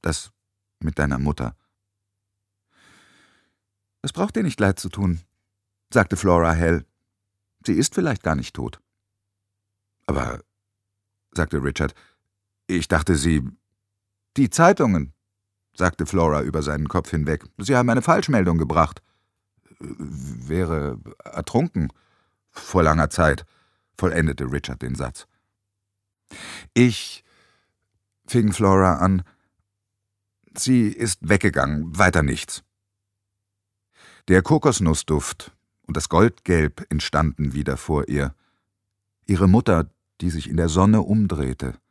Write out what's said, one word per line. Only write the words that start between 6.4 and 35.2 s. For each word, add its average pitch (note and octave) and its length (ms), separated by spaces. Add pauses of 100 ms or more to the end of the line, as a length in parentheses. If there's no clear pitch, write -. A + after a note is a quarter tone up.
hell. E2 320 (800)
„Sie G#2 80
ist G2+ 220
vielleicht D#3+ 260
gar D#2+ 140
nicht B1+ 200
tot.“ - 240 (1300)
„Aber“, B1+ 360 (880)
sagte D2+ 320
Richard, C#2 320 (720)
„ich F2 220
dachte, D#2+ 260
sie“, D#2 260 (920)
„Die C3+ 140
Zeitungen“, B2+ 640 (600)
sagte E2+ 320
Flora D#2 360
über D#2 200
seinen D2 280
Kopf - 220
hinweg. D2+ 340 (120)
„Sie A#2 160
haben B2 160
eine A#2+ 120
Falschmeldung A2+ 560
gebracht.“ D#2+ 440 (800)
„Wäre C#2+ 1200 (240)
ertrunken. - 640 (640)
Vor - 320
langer D#2 280
Zeit“, D#2 340 (520)
vollendete D#2+ 540
Richard C2+ 300
den B1+ 140
Satz. B1+ 300 (1500)
„Ich“, - 500 (1040)
fing G#2+ 240
Flora F#2+ 460
an. F#2 260 (1300)
„Sie B2 340
ist G2+ 420
weggegangen, D#2+ 680
weiter F2+ 260
nichts.“ - 380 (1700)
Der F#2 140
Kokosnussduft F2 1120 (320)